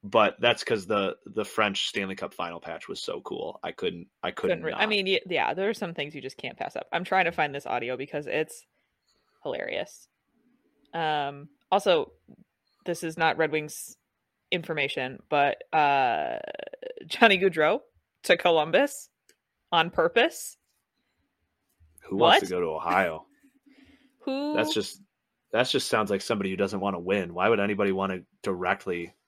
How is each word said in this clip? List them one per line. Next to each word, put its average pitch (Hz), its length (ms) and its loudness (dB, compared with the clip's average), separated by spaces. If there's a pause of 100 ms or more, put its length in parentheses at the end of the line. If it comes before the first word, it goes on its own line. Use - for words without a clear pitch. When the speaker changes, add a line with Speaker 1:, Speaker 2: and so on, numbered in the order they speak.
Speaker 1:
but 104 380 2
that's - 240 2
'cause 104 200 0
the, 98 300 0 (100)
the 104 200 -4
French 104 420 -2
Stanley 95 280 -4
Cup - 180 -10
final 85 260 -8
patch 80 300 -12
was - 120 -10
so - 200 -8
cool. - 420 -8
I 87 80 -6
couldn't, 87 360 -6 (140)
I - 100 -4
couldn't - 280 0
Speaker 2:
Couldn't 156 60 -10
re-, 156 80 -4
I - 80 -4
Speaker 1:
not. 214 80 0
Speaker 2:
mean, 202 160 0
y-, 190 240 0
yeah, 143 240 0
there 196 160 -2
are 226 40 -4
some 175 200 -8
things 147 200 -8
you 143 60 -12
just 131 160 -12
can't - 220 -12
pass - 180 -8
up. - 160 -8
I'm 175 140 -2
trying 190 180 2
to 170 80 0
find 147 240 -2
this 143 100 -8
audio 123 300 -4
because 147 320 -8
it's - 380 -4 (760)
hilarious. - 680 -6 (840)
Um, 147 540 -4 (240)
also, 185 400 2 (760)
this 170 160 -4
is 160 160 -6
not 160 200 2
Red 156 160 2
Wings 151 420 -6 (560)
information, 143 680 -4 (100)
but, 143 340 2 (100)
uh, 127 680 2 (680)
Johnny 202 320 6
Gaudreau 175 400 4 (440)
to 175 120 6
Columbus 170 720 2 (640)
on 165 180 4
purpose. 226 680 0 (1500)
Speaker 1:
Who 95 80 -2
wants - 220 8 (100)
to 90 60 -4
Speaker 2:
What? 90 40 0
Speaker 1:
go 87 60 0
to 80 100 -2
Ohio? 85 500 0 (480)
Speaker 2:
<laughs> - 520 -20
Who? 285 300 -4
Speaker 1:
That's 208 180 0
just, - 260 -4 (540)
that 120 140 2
just - 220 0
sounds 107 200 2
like 98 120 0
somebody 98 280 -2
who 95 60 -2
doesn't 98 240 -2
wanna 95 200 -2
win. 90 340 -2
Why 92 160 2
would 113 100 4
anybody 101 320 0
wanna 95 280 -2 (220)
directly 90 720 -4 (140)